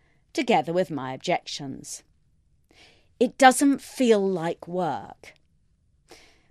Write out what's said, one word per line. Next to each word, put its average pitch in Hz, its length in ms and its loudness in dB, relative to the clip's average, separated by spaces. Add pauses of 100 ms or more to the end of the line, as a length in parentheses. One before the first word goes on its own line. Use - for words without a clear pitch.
(320)
together 175 400 0
with 180 180 -2
my 131 220 -8
objections. - 920 -8 (1200)
It - 180 -2
doesn't 269 420 6
feel 226 380 2
like 180 480 -4
work. 165 680 -8 (1160)